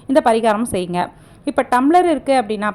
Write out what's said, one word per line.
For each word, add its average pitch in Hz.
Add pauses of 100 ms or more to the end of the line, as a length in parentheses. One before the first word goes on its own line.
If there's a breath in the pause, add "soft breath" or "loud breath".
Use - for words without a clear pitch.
இந்த 294
பரிகாரம் 226
செய்யுங்க. 180 (380 soft breath)
இப்ப 277
டம்ளர் 320
இருக்கு 269
அப்படின்னா, 214